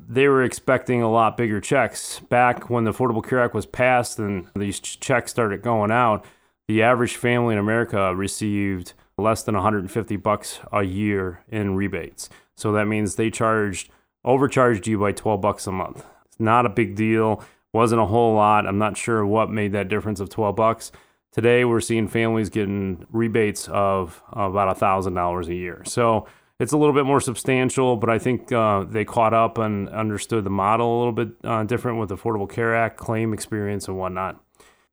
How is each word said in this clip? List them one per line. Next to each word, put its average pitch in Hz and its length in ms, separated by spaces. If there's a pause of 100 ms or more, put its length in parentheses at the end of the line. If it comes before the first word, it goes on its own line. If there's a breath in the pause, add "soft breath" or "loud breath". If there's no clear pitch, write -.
they 127 200
were 135 160
expecting 123 580
a 113 100
lot 110 240
bigger 107 240
checks. - 600
Back 123 500
when 120 140
the 110 80
Affordable 110 360
Care 127 160
Act 120 120
was 104 100
passed 127 540
and 101 360
these 101 240
ch-, - 200
checks 120 320
started 101 320
going 110 260
out, 113 340 (440 soft breath)
the 110 160
average 120 320
family 120 380
in 104 60
America 104 560
received 98 800 (240 soft breath)
less 107 260
than 107 120
a 95 60
hundred 104 180
and 92 120
fifty 107 240
bucks 101 440 (120)
a 104 120
year 95 560 (100)
in 101 260
rebates. 92 540 (260 soft breath)
So - 180
that 104 120
means 107 300
they 113 160
charged, 110 580 (360 soft breath)
overcharged 127 600
you 110 140
by 101 120
twelve 104 300
bucks 101 240
a 101 60
month. 85 340 (200 loud breath)
It's - 140
not 117 260
a 117 40
big 101 260
deal. 110 480 (300 loud breath)
Wasn't 113 280
a 107 40
whole 110 300
lot. 104 320
I'm 95 100
not 104 200
sure 110 280
what 107 240
made 104 220
that 101 160
difference 104 320
of 95 100
twelve 101 260
bucks. 110 360 (400 soft breath)
Today, 120 340
we're 117 140
seeing 113 280
families 113 420
getting 98 640
rebates 110 560
of 98 540 (100)
about 98 380
a 95 60
thousand 95 400
dollars 87 320
a 87 80
year. 90 300
So 117 420 (320 loud breath)
it's 117 120
a 151 60
little 147 160
bit 135 140
more 139 120
substantial, 127 760
but 110 160
I 113 80
think, 123 320
uh, 107 360
they 107 160
caught 110 300
up 113 240
and 107 320
understood 107 540
the 95 80
model 110 440
a 120 40
little 120 120
bit, 113 180 (140)
uh, 113 200
different 113 340
with 107 120
the 95 80
Affordable 107 300
Care 113 280
Act, 113 220
claim 113 360
experience 101 540
and 95 100
whatnot. 92 420 (540 soft breath)